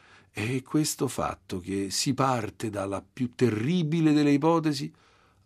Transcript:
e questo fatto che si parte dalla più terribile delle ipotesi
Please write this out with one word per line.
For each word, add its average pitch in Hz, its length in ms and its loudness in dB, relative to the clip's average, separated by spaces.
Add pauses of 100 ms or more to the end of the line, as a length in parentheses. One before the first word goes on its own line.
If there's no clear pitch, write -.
(320)
e 123 300 -4
questo 151 460 -2
fatto - 500 -6
che 95 320 -4
si 135 240 -2
parte 117 560 -2
dalla 98 320 -4
più - 320 -6
terribile 151 760 2
delle 147 180 4
ipotesi 156 640 2 (540)